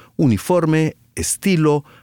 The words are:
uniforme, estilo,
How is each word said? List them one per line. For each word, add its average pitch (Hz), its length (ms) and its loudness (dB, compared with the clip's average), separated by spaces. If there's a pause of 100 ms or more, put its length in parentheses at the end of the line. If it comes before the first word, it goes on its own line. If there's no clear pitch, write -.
(160)
uniforme, 156 800 0 (180)
estilo, 156 680 0 (200)